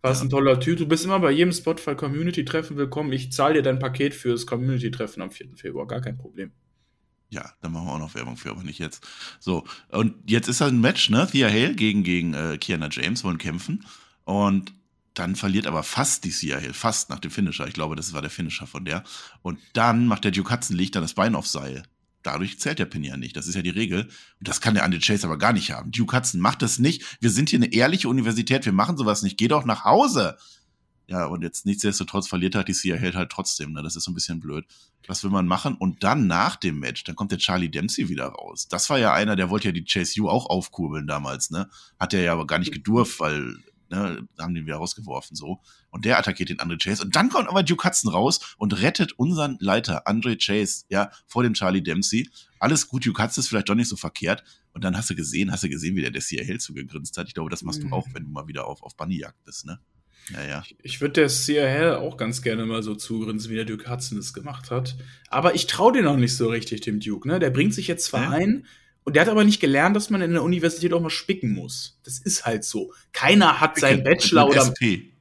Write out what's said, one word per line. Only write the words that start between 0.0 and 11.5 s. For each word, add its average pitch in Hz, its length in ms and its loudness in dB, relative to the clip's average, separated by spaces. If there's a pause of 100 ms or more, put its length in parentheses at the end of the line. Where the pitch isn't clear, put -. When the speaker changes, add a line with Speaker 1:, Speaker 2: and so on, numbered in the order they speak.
Speaker 1:
warst 131 200 2
Speaker 2:
Ja. 135 60 -2
Speaker 1:
ein - 40 0
toller 135 280 6
Typ. 156 200 0
Du 156 80 0
bist 160 180 2
immer 190 140 2
bei 151 120 4
jedem 175 200 6 (480)
Spotify-Community-Treffen 156 760 -2
willkommen. 143 340 -2
Ich 131 200 -4
zahl 147 220 4
dir 151 80 6
dein 131 180 2
Paket 135 360 0
fürs 120 320 -2
Community-Treffen 120 720 -2
am 92 100 -10
vierten - 260 -18
Februar. - 300 -8
Gar 123 140 -6
kein 123 160 -8
Problem. - 340 -14 (800)
Speaker 2:
Ja, - 220 -12 (100)
da 82 80 -8
machen 82 180 -6
wir 69 60 -6
auch 71 60 -6
noch 78 160 -10
Werbung 60 220 -10
für, 64 140 -10
aber 92 120 -12
nicht 73 160 -12
jetzt. - 260 -10 (340)
So, 85 260 -2 (240)
und 110 260 0 (120)
jetzt 113 200 2
ist 123 140 0
halt 139 120 4
ein 120 80 4
Match, - 280 2
ne? 135 220 4
Thea 127 180 4
Hale 117 260 2